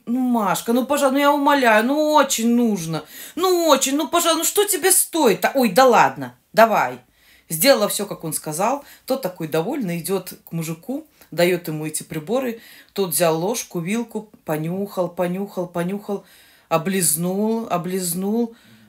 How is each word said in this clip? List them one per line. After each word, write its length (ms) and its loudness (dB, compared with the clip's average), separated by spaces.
«Ну, 140 -2
Машка, 540 0
ну, 120 2
пожалуйста, 300 2
ну, 60 2
я 120 4
умоляю, 520 4
ну, 280 2
очень 420 2
нужно. 500 0
Ну, 340 2
очень, 280 4
ну, 120 -2
пожалуйста, 300 2
ну, 60 -2
что 200 2
тебе 280 0
стоит-то? 640 2
Ой, 160 2
да 160 6
ладно, 500 2
давай». 460 2
Сделала 380 2
всё, 180 -4
как 180 -12
он 80 -6
сказал. 520 -4
Тот 160 -2
такой 280 -8
довольный 500 -4
идёт 340 -6
к 60 -14
мужику, 540 -8
даёт 380 0
ему 180 -6
эти 160 -8
приборы. 580 -6
Тот 160 -2
взял 280 2
ложку, 420 -6
вилку, 500 -6
понюхал, 640 -4
понюхал, 560 -4
понюхал, 580 -6
облизнул, 1000 0
облизнул. 880 -2